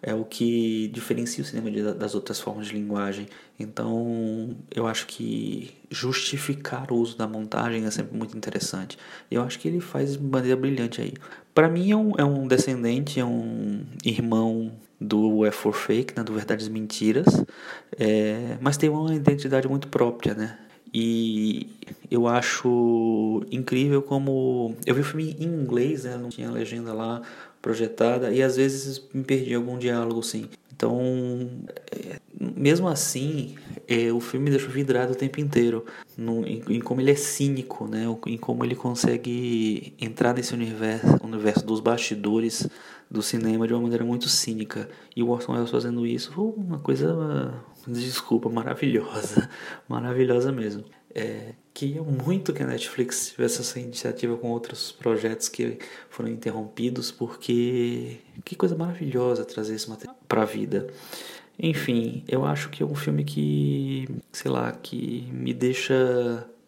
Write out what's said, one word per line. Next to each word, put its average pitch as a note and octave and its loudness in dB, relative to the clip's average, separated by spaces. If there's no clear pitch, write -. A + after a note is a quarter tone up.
é G#2+ -2
o A2 -2
que A2+ 0
diferencia A#2 -4
o - -4
cinema A2+ -6
de, G#2+ -2
das G#2 -4
outras - -4
formas G#2+ -6
de G#2+ -10
linguagem. G#2 -2
Então, A2+ -2
eu A#2 0
acho A2 -4
que A2 -6
justificar C3 -4
o B2 2
uso A#2 2
da A2+ -2
montagem A2 -2
é G#2+ -2
sempre A2 -6
muito A2 -6
interessante. G2 -6
E A#2 -2
eu A#2+ 2
acho B2+ -6
que - -4
ele E3+ 0
faz C#3 -2
de C#3 -6
maneira C3 2
brilhante C3 -2
aí. A#2 -6
Pra D#3+ 10
mim, F3 4
é G#3+ 6
um, G#3+ 4
é D3+ 6
um C#3 2
descendente, B2+ 2
é B2 2
um A2+ -2
irmão A2+ 2
do G#2+ 4
F G#2 2
for - 0
Fake, A#2+ 0
né? A#2 -2
Do G#2+ -4
Verdades G#2+ -2
e - -6
Mentiras, A2 2
é, A2 2
mas C#3+ 2
tem D3+ 6
uma D#3 0
identidade C#3 4
muito C#3 0
própria, A#2 2
né? A2 -4
E A2+ 2
eu A#2+ 4
acho A#2 4
incrível C3 2
como, C3 2
eu B2 4
vi C#3 2
o - 4
filme D3+ -4
em D#3 -4
inglês, C3+ 0
né? B2 -6
Não A#2+ -8
tinha A#2+ -8
legenda A#2 -6
lá A2+ -4
projetada, A2+ 2
e B2+ 4
às C3 4
vezes C3+ 2
me C3+ -2
perdi C3 0
em A#2+ 0
algum B2 -2
diálogo, A#2 0
assim. A2 -6
Então, B2 0
é... - -10
mesmo E3+ 4
assim, C#3+ -2
é, A#2 4
o A#2+ 2
filme C3 -2
me D3 4
deixou C3+ 2
vidrado B2+ 2
o C3 0
tempo C3+ -2
inteiro A#2 4
no... A2+ -2
em... - -4
em A#2 2
como B2 -2
ele C3+ 6
é C#3+ 8
cínico, C#3 -2
né? A2 -2
O, A2+ -2
em A#2 -4
como A#2+ -2
ele B2 0
consegue A#2+ 0
entrar A2+ 2
nesse A#2+ -2
universo, A2+ 0
universo G#2+ 0
dos A2 0
bastidores A2+ 0
do G#2+ -2
cinema A2+ 2
de A2+ 2
uma A#2+ 2
maneira A#2 2
muito A#2+ 0
cínica. A2 -2
E A#2 2
o A#2+ 2
Orson A#2+ 0
Welles A#2+ 0
fazendo A#2+ 0
isso A#2+ -2
foi E3 -2
uma F3 -4
coisa, C#3+ 0
desculpa, A#2+ 0
maravilhosa. A#2 0
<laughs> - -16
Maravilhosa B2 2
mesmo. G#2+ -4
É, A2 -6
queria C#3+ -4
muito D3 0
que - -2
a C3 0
Netflix - -2
tivesse B2 0
essa B2 -6
iniciativa A#2+ -4
com A#2+ -4
outros - -6
projetos A2+ 0
que A#2+ -4
foram A#2 -6
interrompidos, A#2 -4
porque A#2+ 0
que F3+ -12
coisa F3 2
maravilhosa C3+ 0
trazer A2 -6
esse G#2+ -8
material - -14
pra A2+ 4
vida. G#2 -2
Enfim, A#2+ 0
eu C3 0
acho D3 -2
que - -4
é - 0
um D3 -2
filme D3 0
que, C#3+ 0
sei - -4
lá, A#2+ 0
que - -8
me B2+ -4
deixa B2 2